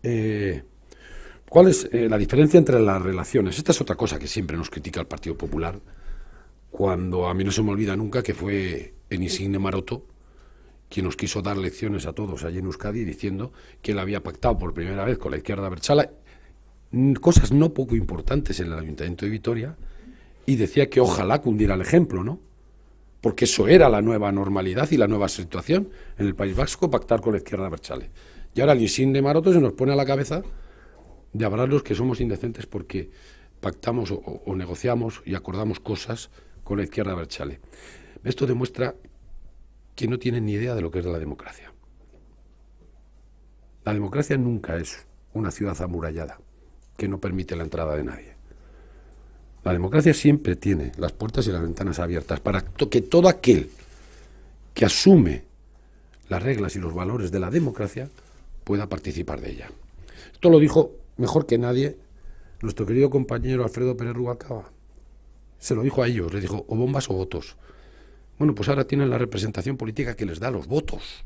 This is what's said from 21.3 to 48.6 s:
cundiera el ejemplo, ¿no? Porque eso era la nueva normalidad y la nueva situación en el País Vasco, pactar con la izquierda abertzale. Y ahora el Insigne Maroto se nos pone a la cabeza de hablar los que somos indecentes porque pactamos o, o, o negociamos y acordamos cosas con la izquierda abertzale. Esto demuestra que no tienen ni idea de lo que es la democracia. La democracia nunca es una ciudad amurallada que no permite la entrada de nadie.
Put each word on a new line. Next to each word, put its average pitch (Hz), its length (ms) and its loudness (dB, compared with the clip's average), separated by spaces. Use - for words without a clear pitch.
cundiera 107 360 2
el 92 60 -2
ejemplo, 107 420 4
¿no? 143 160 -4
Porque 117 240 2
eso - 220 2
era 160 200 10
la 104 140 4
nueva 107 300 0
normalidad 98 580 -2
y - 80 2
la 107 100 4
nueva 101 220 0
situación 151 600 -2
en 101 80 0
el 98 80 0
País 95 220 -4
Vasco, 147 340 0
pactar 117 320 2
con 110 120 0
la 98 40 0
izquierda 95 300 -6
abertzale. 64 420 -10
Y - 60 0
ahora 143 120 6
el 123 80 4
Insigne 131 400 2
Maroto 160 320 4
se 170 80 8
nos 123 120 2
pone 139 200 0
a - 20 2
la 139 100 2
cabeza 139 360 -2
de 110 140 -2
hablar 113 240 0
los 143 140 2
que - 100 -4
somos 120 260 0
indecentes 117 460 -4
porque - 460 -10
pactamos 117 500 -4
o, - 60 -2
o, - 300 -12
o 98 100 -4
negociamos 113 680 -4
y 95 120 -6
acordamos 98 440 -6
cosas - 520 -8
con 101 160 -4
la 98 40 -2
izquierda 98 280 -4
abertzale. 76 480 -10
Esto 135 240 -2
demuestra 123 480 -4
que 117 120 -4
no 123 100 -2
tienen 117 280 -2
ni 104 80 -2
idea 117 200 -4
de 107 80 -2
lo 82 80 -4
que 90 100 -4
es 87 60 -4
la 85 140 -4
democracia. - 520 -12
La 107 100 -2
democracia 104 440 -2
nunca 113 400 -2
es - 280 -10
una 104 180 -4
ciudad 92 300 -6
amurallada 82 580 -8
que 101 100 -4
no 98 120 -4
permite 92 360 -4
la 82 80 -6
entrada 80 320 -4
de 73 80 -2
nadie. - 320 -12